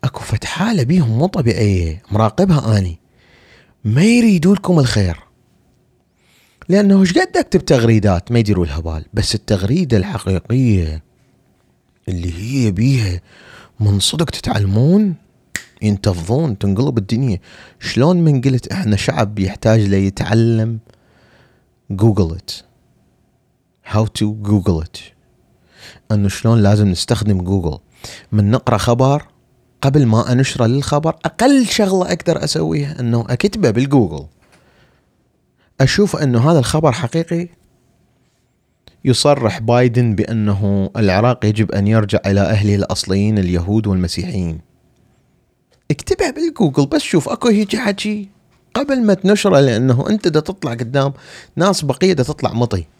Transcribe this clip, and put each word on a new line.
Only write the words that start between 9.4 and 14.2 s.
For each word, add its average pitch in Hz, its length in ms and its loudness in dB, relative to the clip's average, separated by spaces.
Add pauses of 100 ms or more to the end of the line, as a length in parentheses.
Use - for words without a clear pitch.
الحقيقية 98 1040 -2 (1040)
اللي 87 260 -6
هي 113 360 -2
بيها 104 500 0 (600)
من 101 200 2
صدق 160 300 -2